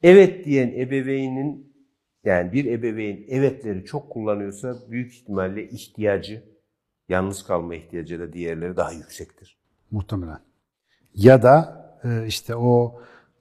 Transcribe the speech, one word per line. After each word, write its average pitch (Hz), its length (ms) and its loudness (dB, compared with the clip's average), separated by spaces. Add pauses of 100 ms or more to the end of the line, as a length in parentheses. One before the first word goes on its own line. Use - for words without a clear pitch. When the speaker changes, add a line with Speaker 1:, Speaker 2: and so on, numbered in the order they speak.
Speaker 1:
Evet 185 420 8
diyen 135 240 0
ebeveynin, 135 1040 -6 (500)
yani 90 280 0
bir 127 200 -2
ebeveyn 110 560 -6
evetleri 127 560 -2
çok - 260 -12
kullanıyorsa 107 640 -6 (140)
büyük 120 240 -10
ihtimalle 95 540 -8
ihtiyacı, 104 760 -6 (640)
yalnız 92 340 -4
kalma 85 320 -4
ihtiyacı 82 460 -12
da 82 120 -12
diğerleri 85 440 -8
daha 82 160 -4
yüksektir. - 680 -20 (320)
Speaker 2:
Muhtemelen. 92 480 -8 (760)
Ya 117 280 8
da, 143 420 4 (200)
e, 113 220 -4
işte 117 300 -8
o 120 440 0 (400)